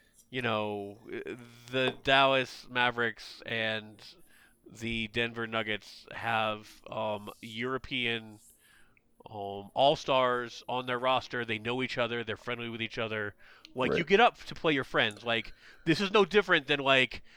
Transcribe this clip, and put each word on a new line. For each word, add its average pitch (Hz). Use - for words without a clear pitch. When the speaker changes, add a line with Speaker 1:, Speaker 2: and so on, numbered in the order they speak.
Speaker 1:
you 127
know, 104
the 131
Dallas 135
Mavericks 120
and 110
the 113
Denver 117
Nuggets 110
have, 110
um, 107
European, 117
um, 101
all-stars 127
on 127
their 123
roster. 123
They 110
know 120
each 123
other. 120
They're 107
friendly 120
with 113
each 113
other. 107
Like, 127
Speaker 2:
Right. 160
Speaker 1:
you 170
get 196
up -
to -
play 160
your 131
friends. 113
Like, 113
this 170
is 196
no 202
different 180
than, 147
like, 131